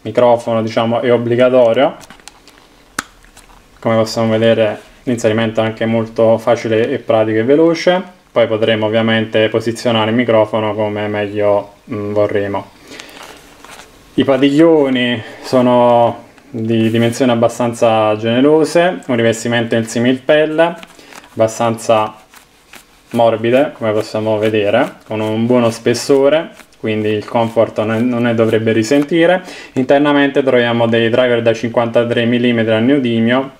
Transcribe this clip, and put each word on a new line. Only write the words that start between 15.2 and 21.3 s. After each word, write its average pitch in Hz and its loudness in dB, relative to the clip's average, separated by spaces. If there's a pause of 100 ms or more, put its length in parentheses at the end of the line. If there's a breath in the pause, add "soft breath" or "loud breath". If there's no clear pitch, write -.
sono 120 2 (260)
di 113 -2
dimensioni 117 0
abbastanza 117 0
generose, 147 0
un 123 -2
rivestimento 117 -2
in 113 0
simil 123 -2
pelle, 156 2 (580 loud breath)